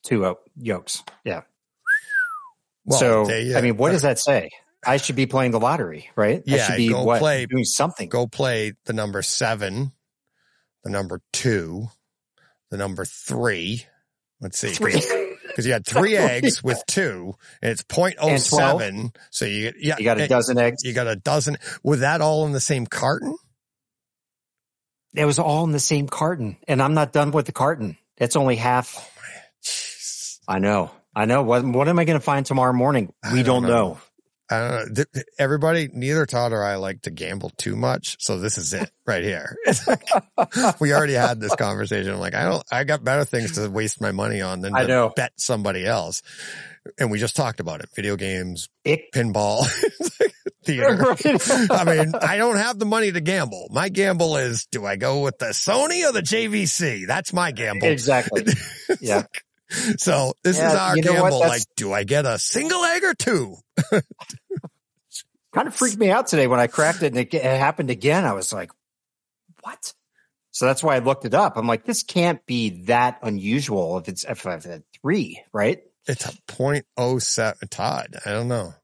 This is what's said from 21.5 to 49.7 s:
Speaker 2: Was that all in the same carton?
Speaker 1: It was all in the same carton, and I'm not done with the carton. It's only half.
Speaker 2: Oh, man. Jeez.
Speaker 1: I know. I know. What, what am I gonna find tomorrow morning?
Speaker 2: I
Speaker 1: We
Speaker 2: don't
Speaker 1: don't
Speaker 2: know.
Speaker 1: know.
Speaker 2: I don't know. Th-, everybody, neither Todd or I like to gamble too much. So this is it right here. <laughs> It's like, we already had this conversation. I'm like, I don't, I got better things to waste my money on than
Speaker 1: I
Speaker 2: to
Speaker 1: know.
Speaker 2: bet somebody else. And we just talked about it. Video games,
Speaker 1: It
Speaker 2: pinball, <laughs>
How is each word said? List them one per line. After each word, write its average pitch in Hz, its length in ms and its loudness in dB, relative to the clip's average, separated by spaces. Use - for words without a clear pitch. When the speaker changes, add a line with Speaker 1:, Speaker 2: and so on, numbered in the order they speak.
Speaker 2:
Was 143 160 2
that 151 220 2
all 156 240 2
in 147 80 0
the 135 80 0
same 131 240 0
carton? 151 500 -2
Speaker 1:
It 151 100 2
was 147 140 2
all 156 240 2
in 160 80 2
the 143 80 0
same 143 280 0
carton, 143 500 -4
and 135 140 2
I'm 139 120 4
not 151 180 2
done 147 200 4
with 147 160 2
the - 40 -10
carton. 131 460 -2
It's 120 180 0
only 123 200 4
half. 123 400 2
Speaker 2:
Oh, - 260 -20
man. - 220 -18
Jeez. - 840 -10
Speaker 1:
I 95 120 -2
know. 98 320 2
I 107 100 0
know. 123 180 4
What, 123 220 4
what 131 240 2
am 175 100 4
I 170 60 4
gonna 156 140 2
find 139 260 0
tomorrow 127 280 2
morning? 123 380 2
Speaker 2:
I 107 100 -4
Speaker 1:
We 123 100 4
Speaker 2:
don't 127 200 4
Speaker 1:
don't 120 80 2
Speaker 2:
know. 110 180 4
Speaker 1:
know. 78 80 -10
Speaker 2:
I 110 160 0
don't 127 40 -4
know. 110 140 -2
Th-, 131 120 -6
everybody, 147 560 2
neither 143 320 0
Todd 120 280 0
or 107 100 0
I 101 140 0
like 95 260 -6
to - 80 -6
gamble 90 400 -8
too 101 240 -6
much. 123 440 -2
So 95 200 -4
this 104 180 -4
is 78 160 -6
it 190 160 -6
right 95 180 -2
here. 87 380 -6
<laughs> 453 60 -4
It's - 200 2
like, - 920 0
we 147 120 2
already 147 220 4
had 120 260 2
this 104 160 0
conversation. 101 580 -2
I'm 95 60 -6
like, 92 140 -6
I 123 120 0
don't, 175 260 0
I 123 120 -2
got 143 200 -2
better 135 220 0
things 113 280 -4
to 104 160 -4
waste 107 320 -4
my 104 100 -2
money 101 300 -4
on 92 200 -6
than 98 140 -6
Speaker 1:
I 131 80 2
Speaker 2:
to 120 40 0
Speaker 1:
know. 123 280 2
Speaker 2:
bet - 220 -4
somebody 101 480 -2
else. 95 380 -2
And 120 140 0
we 104 80 -2
just 113 160 -2
talked 123 240 -2
about 80 220 -8
it. - 140 -16
Video 101 200 -2
games, 92 540 -6
Speaker 1:
It 156 300 -2
Speaker 2:
pinball, 110 540 0
<laughs> - 960 -2